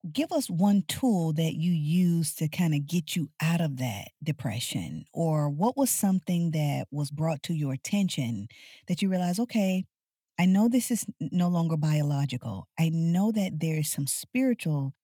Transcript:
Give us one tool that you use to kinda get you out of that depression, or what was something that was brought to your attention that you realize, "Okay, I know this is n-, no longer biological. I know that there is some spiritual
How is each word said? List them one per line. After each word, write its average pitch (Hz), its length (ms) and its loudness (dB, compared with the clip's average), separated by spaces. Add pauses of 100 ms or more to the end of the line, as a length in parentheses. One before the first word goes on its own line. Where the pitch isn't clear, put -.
(120)
Give 311 200 -2
us 294 160 0
one 196 340 4
tool 175 520 0
that 160 200 0
you 175 180 0
use 165 640 2
to 156 120 -2
kinda 156 300 0
get 156 380 -4
you 156 140 -4 (100)
out 170 200 2
of 147 180 -2
that 117 300 -6 (140)
depression, 123 880 -6
or 156 380 0
what 190 260 0
was 269 140 2
something 180 640 0
that 147 380 0
was 143 200 -4
brought 151 340 -2
to 170 100 -2
your 143 180 -2
attention 131 760 -2 (380)
that 180 140 -2
you 196 80 0
realize, 180 300 0
"Okay, 190 480 0 (520)
I 175 80 6
know 202 220 6
this 240 220 2
is 226 160 -2 (140)
n-, 160 120 -4
no 175 160 2
longer 165 280 2
biological. 143 920 0 (100)
I 165 120 2
know 170 420 2
that 190 280 -2
there 160 180 0
is 151 120 -2
some 143 160 -2
spiritual 160 960 -2